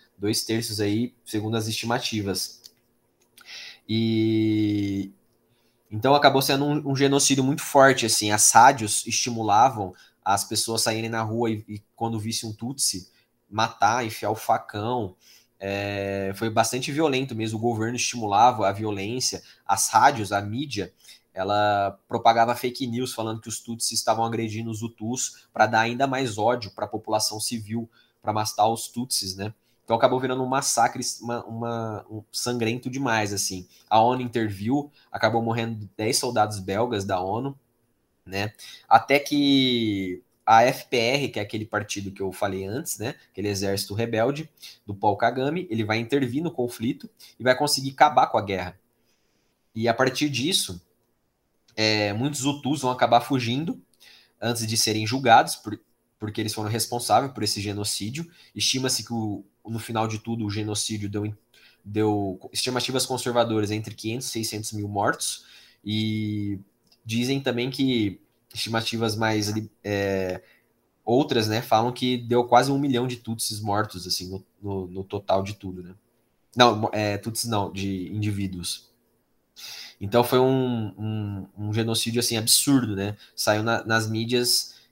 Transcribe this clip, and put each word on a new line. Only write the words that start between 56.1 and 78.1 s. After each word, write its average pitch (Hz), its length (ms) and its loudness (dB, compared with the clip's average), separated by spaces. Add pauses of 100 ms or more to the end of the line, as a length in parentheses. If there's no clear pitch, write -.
porque 104 220 -6
eles 107 120 -2
foram 107 160 -4
responsáveis 117 640 2
por 110 100 -8
esse 104 200 -2
genocídio. 104 680 -6 (240)
Estima-se 127 500 -2
que, 117 100 -8
o, 107 320 -4 (200)
no 113 140 -6
final 110 280 -2
de 110 100 -6
tudo, 117 280 -6
o 101 40 -4
genocídio 104 580 -4
deu, 104 240 -4 (540)
deu 101 640 0
estimativas 127 540 -2
conservadoras 117 640 0
entre 107 240 -6
quinhentos 117 340 -6
e - 40 -8
seiscentos 110 420 -6
mil 104 160 -6
mortos, - 560 -2 (400)
e 104 760 -4 (460)
dizem 123 340 -2
também 127 300 -2
que 123 500 0 (340)
estimativas 113 600 -2
mais, 107 380 0 (300)
é, 98 580 -2 (640)
outras, 120 420 2
né, 110 140 0
falam 117 300 2
que 127 260 -2
deu 120 280 2
quase 123 260 6
um 139 80 2
milhão 131 280 2
de 123 100 -6
Tutsis 113 440 -6
mortos, 101 460 -2
assim, 90 200 -6
no, 95 160 -10 (180)
no, 98 260 -6
no 92 160 -10
total 98 400 -2
de 101 100 -8
tudo, 90 300 -12
né? 90 100 -18 (640)
Não, 113 340 6
é, 104 260 0
Tutsis 117 300 -6
não, 101 240 -2
de 95 400 -6